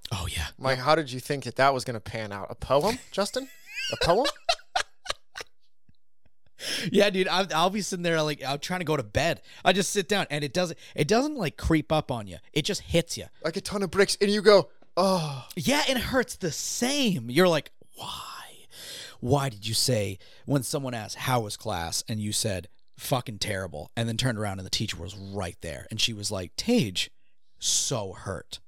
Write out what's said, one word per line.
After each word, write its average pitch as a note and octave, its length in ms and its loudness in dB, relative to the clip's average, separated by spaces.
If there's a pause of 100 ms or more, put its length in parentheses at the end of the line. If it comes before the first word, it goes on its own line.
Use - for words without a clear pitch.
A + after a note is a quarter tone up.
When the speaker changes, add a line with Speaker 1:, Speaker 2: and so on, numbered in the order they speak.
(120)
Speaker 1:
Oh, F2+ 180 -4
yeah. D#2+ 180 -4 (100)
Speaker 2:
I'm - 80 -12
like, C3 120 2
Speaker 1:
Yep. B2+ 80 -6
Speaker 2:
"How D3+ 100 8
did D3 180 -2
you B2+ 80 -6
think C#3+ 240 -4
that A#2+ 100 -8
that C#3 180 6
was B2+ 120 -2
gonna A#2 160 -6
pan G#2+ 320 -8
out? G2 160 -8
A A2+ 60 -10
poem, E3+ 440 2 (140)
Justin? B3+ 340 -4 (460)
A - 120 0
poem?" G#3+ 260 6
Speaker 1:
<laughs> - 40 -16 (2500)
Yeah, G3+ 180 6
dude, F#3 180 0
I'll, F3+ 260 2
I'll E3+ 160 4
be G3+ 120 -2
sitting F3 220 -6
there, E3 180 2
like, D3+ 220 -2
I'm C#3 160 -2
trying F3+ 200 -4
to F3 60 -4
go D#3 100 2
to C3 80 -2
bed. C#3 380 0 (240)
I D#3 80 6
just F#3 180 2
sit G3 160 0
down, G3+ 220 2
and D3 140 -2
it C#3 100 -6
doesn't, F3 260 -2 (160)
it D3 120 2
doesn't, C4+ 280 4
like, F#3 220 -4
creep D#3 340 2
up D#3 200 0
on A2 160 -4
you. E2+ 100 -12 (160)
It D3 100 0
just - 180 -4
hits - 360 0
you. F#2 80 -10 (180)
Speaker 2:
Like D#3+ 140 -2
a G3 40 -4
ton G3+ 220 -4
of F3 80 -4
bricks, F#3+ 300 4
and G3+ 100 4
you G#3 100 2
go, G3 280 10 (260)
"Oh." E3 500 2 (120)
Speaker 1:
Yeah, C4+ 300 2
it B3+ 100 2
hurts - 400 0
the E3 140 -2
same. A#3+ 800 0
You're F3 200 6
like, D#3 220 0 (240)
"Why? - 500 -12 (720)
Why C#3 300 2
did G#2 180 -10
you A2+ 60 -2
say," G#2 440 0 (280)
when C3+ 180 2
someone C3+ 300 -4
asked, G#2+ 240 -8
"How B2+ 240 0
was G#2 160 -8
class?" E2+ 500 -4
and A2 140 -4
you G#2 100 -2
said, F#2 380 -2 (280)
fucking A#2+ 420 -4
terrible, F#2 580 -6
and A#2 100 0
then A2+ 100 -4
turned B2+ 200 0
around G2+ 220 -4
and F#2+ 60 -10
the F#2+ 60 -12
teacher - 260 -4
was F#2+ 180 -10
right G2 460 -8
there, D#2 300 -10
and G#2+ 80 -8
she A#2 140 0
was G2+ 180 -6
like, F#2 240 -6
"Tage, E3 560 2 (480)
so G2+ 540 -2
hurt." - 540 -10